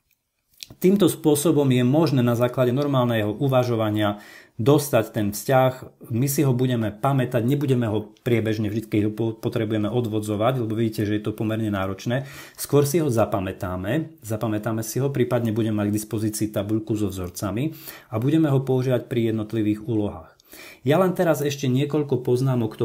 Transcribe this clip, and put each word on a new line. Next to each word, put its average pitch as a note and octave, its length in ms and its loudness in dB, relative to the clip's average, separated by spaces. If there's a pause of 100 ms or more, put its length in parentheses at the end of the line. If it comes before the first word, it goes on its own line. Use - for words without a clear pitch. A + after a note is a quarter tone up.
(800)
Týmto F3+ 320 4
spôsobom D3 560 2
je B2 160 4
možné C3+ 400 4
na A#2+ 80 2
základe B2 400 2
normálneho A#2+ 640 0
uvažovania A2 880 0 (320)
dostať C3 560 4
ten G#2+ 160 -2
vzťah. C3 800 0
My A#2+ 160 0
si C#3 160 0
ho C3+ 160 4
budeme A#2+ 320 0
pamätať, B2 560 0
nebudeme C3+ 400 0
ho G#2 400 -4
priebežne A2 480 0
vždy, G#2+ 160 -4
keď G#2+ 120 2 (100)
ho - 20 -8
po-, A2+ 240 -2
potrebujeme A2 560 -2
odvodzovať, A2 720 0
lebo G#2+ 80 -4
vidíte, A2 320 0
že G#2 160 0
je - 80 -10
to G#2+ 80 -6
pomerne A2 320 -2
náročné. G2+ 560 -2 (320)
Skôr C#3+ 320 2
si D#3+ 160 0
ho C#3+ 80 0
zapamätáme, G2+ 1120 -2
zapamätáme A2 560 -4
si B2+ 240 -4
ho, C#3 80 -2
prípadne A#2+ 400 0
budeme G#2+ 320 0
mať G#2 80 0
k G#2 80 -2
dispozícii G#2+ 480 -4
tabuľku A2 480 -2
so G2+ 160 -2
vzorcami F#2+ 640 -6 (320)
a A#2+ 80 -8
budeme D3 320 2
ho C3+ 160 2
používať B2+ 400 0
pri A2+ 320 0
jednotlivých G#2+ 480 -2
úlohách. G2+ 500 -4 (500)
Ja D3 160 4
len F#3 160 2
teraz D#3+ 240 2
ešte C#3 260 -4
niekoľko C#3 560 0
poznámok B2 540 0
k - 80 -20